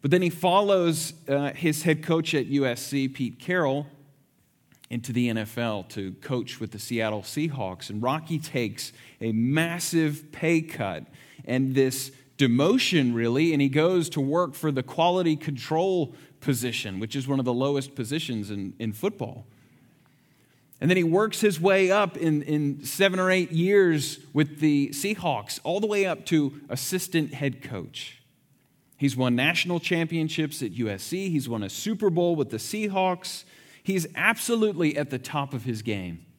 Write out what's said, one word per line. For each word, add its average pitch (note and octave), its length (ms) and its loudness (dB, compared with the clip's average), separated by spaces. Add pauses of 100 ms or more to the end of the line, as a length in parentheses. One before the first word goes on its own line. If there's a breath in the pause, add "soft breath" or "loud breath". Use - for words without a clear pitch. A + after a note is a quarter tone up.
But C#3+ 80 2
then F3+ 100 6
he F3 80 2
follows, F3+ 840 4 (140)
uh, C#3 260 0
his D#3 280 0
head D#3 220 2
coach D#3+ 320 0
at C3 100 0
U C#3 220 2
S A#2+ 160 -2
C, C#3 240 -2
Pete C3 320 -6
Carroll, D3 480 0 (1040)
into A#2+ 200 -6
the B2 160 2
N A2+ 120 0
F G#2+ 180 -8
L A2 280 -2
to G2 260 -8 (100)
coach - 380 -6
with A2 100 -8
the G#2+ 80 -14
Seattle G#2+ 460 -4
Seahawks. C3 640 -6
And G#2 140 -4
Rocky D#3 340 -2
takes A#2+ 560 -6 (260 loud breath)
a A2+ 120 -2
massive D#3 1000 0
pay E3 300 2
cut F#2+ 460 -6 (400 loud breath)
and C3 280 2
this C3 360 2 (280 loud breath)
demotion, C#3 760 4
really, B2 400 2
and C#3+ 80 2
he C#3 80 4
goes E3 400 2
to D#3 100 -4
work C#3+ 360 0
for D#3 160 -2
the C3 100 -2
quality E3+ 540 2
control D#3 800 -2 (240 loud breath)
position, A2+ 600 -4
which A2 160 -6
is C3 120 -4
one C#3 100 0
of C3 80 0
the B2 80 0
lowest C3+ 400 0
positions A#2 560 -6
in, G2+ 300 -8
in A2+ 140 -4
football. C3+ 520 -6 (1400 soft breath)
And D#3+ 80 2
then F#3 80 4
he F3+ 60 2
works G3 380 2
his F#3+ 200 2
way F#3+ 300 4
up G3+ 260 2
in, D#3 240 2
in D3 420 -2
seven F#3 360 2
or F#3 100 4
eight F#3 220 4
years E3+ 680 4 (140)
with D3 260 2
the D3 300 4
Seahawks, E3+ 760 -4
all F3 160 -2
the G#3+ 60 0
way G3+ 220 2
up E3 200 -4
to D3 400 2
assistant D#3 680 -2
head C#3 260 -4
coach. - 640 -12 (760)
He's C3+ 200 0
won B2 180 4
national E3+ 440 2
championships D#3+ 840 -2
at G#2+ 80 -4
U A2 180 -2
S G2 140 -6
C. F#3+ 260 -4
He's C3+ 200 -2
won A2 140 -4
a F#2 60 -6
Super G#3 400 -2
Bowl E3+ 260 2
with C#3+ 140 -2
the A2 80 -6
Seahawks. F#3+ 840 -2 (400 loud breath)
He's F3+ 320 0
absolutely G3+ 840 2
at C#3+ 120 -2
the B2+ 100 -4
top C#3 340 -6
of A2+ 100 -6
his A2 180 -4
game. F#2 440 -6 (140)